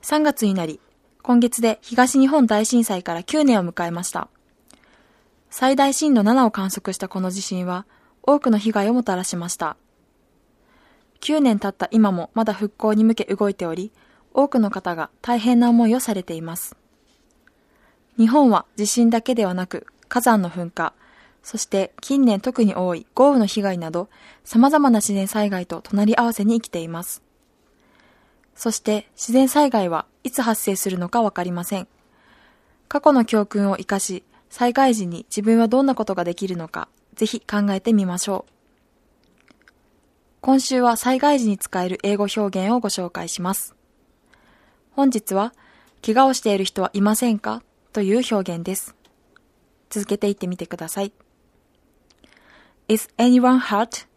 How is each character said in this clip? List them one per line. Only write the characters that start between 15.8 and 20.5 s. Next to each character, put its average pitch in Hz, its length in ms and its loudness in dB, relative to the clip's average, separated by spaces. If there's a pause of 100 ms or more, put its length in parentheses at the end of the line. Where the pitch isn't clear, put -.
い 220 80 4
を 254 60 -2
さ 240 120 -6
れ 190 100 -6
て 170 120 -12
い 160 80 -10
ま 165 140 -10
す。 - 200 -14 (1400)
日 226 120 4
本 269 220 6
は 196 160 2 (100)
地 208 100 -2
震 233 240 4
だ 226 120 0
け 254 120 -2
で 226 120 0
は 180 80 -2
な 180 120 -6
く、 - 200 -12 (220)
火 247 120 -2
山 226 220 4
の 175 80 -4